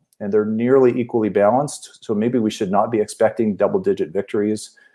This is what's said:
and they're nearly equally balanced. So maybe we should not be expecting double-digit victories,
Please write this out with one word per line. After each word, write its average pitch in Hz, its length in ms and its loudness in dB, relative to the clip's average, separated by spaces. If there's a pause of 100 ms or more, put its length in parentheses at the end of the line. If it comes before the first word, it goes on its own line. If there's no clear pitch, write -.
(200)
and 101 120 -6
they're 107 140 2
nearly 120 520 2
equally 120 300 -2
balanced. 107 760 0
So - 120 -6
maybe 120 260 0
we 107 120 0
should 98 200 -4
not 107 200 0
be 117 80 0
expecting 107 560 0
double-digit 95 540 0
victories, 104 680 -4 (180)